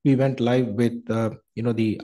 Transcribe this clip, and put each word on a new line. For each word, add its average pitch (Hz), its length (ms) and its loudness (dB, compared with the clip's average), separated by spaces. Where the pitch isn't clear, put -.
we 135 100 4
went 135 240 0
live 120 280 2
with, 117 420 -2
uh, 110 200 -2
you 113 80 -8
know, 117 120 0
the 110 300 0